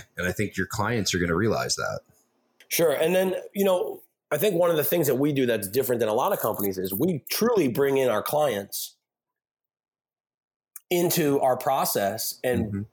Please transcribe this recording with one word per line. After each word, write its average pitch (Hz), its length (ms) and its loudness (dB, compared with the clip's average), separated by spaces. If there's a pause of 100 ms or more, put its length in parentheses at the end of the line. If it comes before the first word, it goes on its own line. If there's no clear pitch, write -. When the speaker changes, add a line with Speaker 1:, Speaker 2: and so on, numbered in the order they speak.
(180)
Speaker 1:
And 87 100 -4
I 92 40 0
think 104 260 -6
your 92 100 -2
clients 107 460 -2
are 92 60 0
gonna 85 160 0
realize 82 400 0
that. - 240 -6 (720)
Speaker 2:
Sure. 160 240 2
And 160 200 0
then, 185 220 2 (180)
you 196 100 0
know, 185 380 0 (300)
I 151 60 0
think 196 180 2
one 170 160 4
of 165 60 2
the 147 60 2
things 170 240 0
that 135 80 4
we 147 180 2
do 135 120 2
that's 110 220 0
different 120 320 0
than 110 100 0
a 107 40 0
lot 156 200 2
of 185 60 0
companies 101 400 -2
is 95 140 -6
we 143 360 -2
truly 214 380 2
bring 135 300 0
in 131 120 4
our 104 140 0
clients 127 720 -2 (1900)
into 165 520 2
our 127 160 4
process 127 840 -2
and 120 220 0
Speaker 1:
Mm-hmm. 101 160 -6 (120)